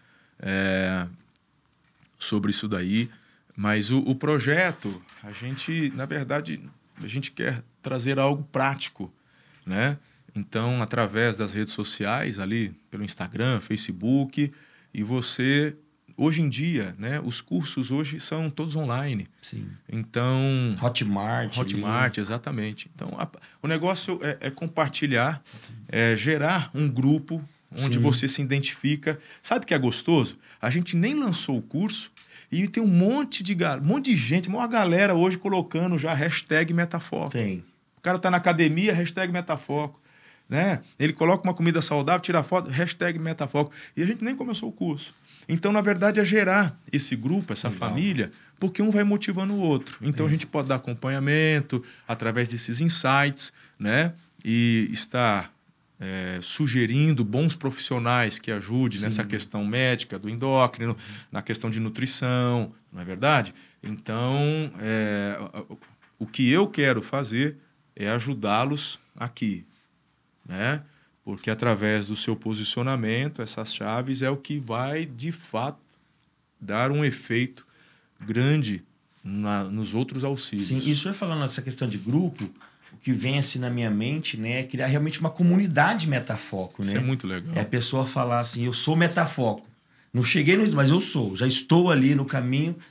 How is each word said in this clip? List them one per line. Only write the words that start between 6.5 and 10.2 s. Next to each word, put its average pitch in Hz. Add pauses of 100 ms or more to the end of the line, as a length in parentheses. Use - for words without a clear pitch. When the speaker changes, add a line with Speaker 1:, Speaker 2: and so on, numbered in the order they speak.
Speaker 1:
a -
gente 123
quer 120 (180)
trazer 131
algo 143
prático, 131 (520)
né? 117 (380)